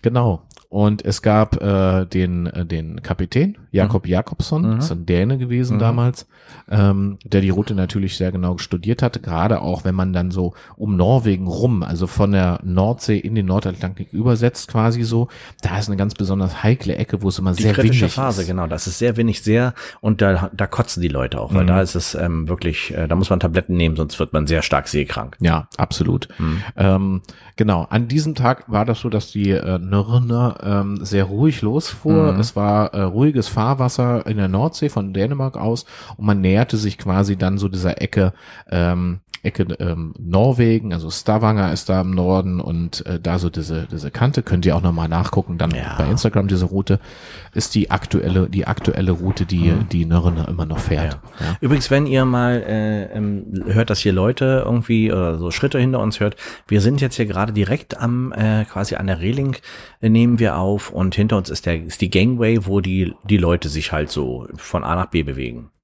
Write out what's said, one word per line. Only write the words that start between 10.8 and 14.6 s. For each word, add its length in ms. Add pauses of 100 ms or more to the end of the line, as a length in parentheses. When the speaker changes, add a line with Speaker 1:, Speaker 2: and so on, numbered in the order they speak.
Speaker 1:
Norwegen 500
rum, 360
also 240
von 260
der 320
Nordsee 540
in 160
den 120
Nordatlantik 680
übersetzt 560